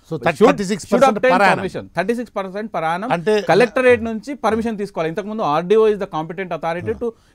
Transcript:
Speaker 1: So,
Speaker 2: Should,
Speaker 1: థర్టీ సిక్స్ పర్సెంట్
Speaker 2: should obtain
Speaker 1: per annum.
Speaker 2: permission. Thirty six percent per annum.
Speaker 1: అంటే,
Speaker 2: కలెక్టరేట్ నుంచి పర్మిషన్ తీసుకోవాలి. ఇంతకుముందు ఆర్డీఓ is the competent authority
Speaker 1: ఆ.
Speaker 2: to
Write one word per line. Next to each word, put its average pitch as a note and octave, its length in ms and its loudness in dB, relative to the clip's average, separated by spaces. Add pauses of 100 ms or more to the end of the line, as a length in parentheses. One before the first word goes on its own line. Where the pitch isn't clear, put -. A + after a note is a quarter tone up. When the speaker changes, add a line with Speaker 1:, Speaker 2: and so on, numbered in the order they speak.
Speaker 1:
So, D#3+ 160 -8
Speaker 2:
Should, E3+ 260 2
Speaker 1:
థర్టీ A#3+ 200 4
సిక్స్ F#3 280 -6
పర్సెంట్ A#3+ 260 4
Speaker 2:
should B3+ 140 4
obtain G3+ 140 4
Speaker 1:
per F3 80 6
annum. D3 140 -4
Speaker 2:
permission. A2 320 -8
Thirty A3+ 200 -2
six G#3+ 220 -8
percent G3+ 280 -8
per E3 260 -2
annum. A3 160 -4
Speaker 1:
అంటే, G#3 280 0
Speaker 2:
కలెక్టరేట్ A#3+ 640 4
నుంచి A3+ 320 -6
పర్మిషన్ A3+ 440 -2
తీసుకోవాలి. F#3+ 300 -4
ఇంతకుముందు G#3 340 -6
ఆర్డీఓ F3+ 460 2
is G#3 80 2
the F#3+ 100 -6
competent E3 420 -8
authority E3+ 460 -6
Speaker 1:
ఆ. G3 40 -16
Speaker 2:
to A#3 140 -6 (220)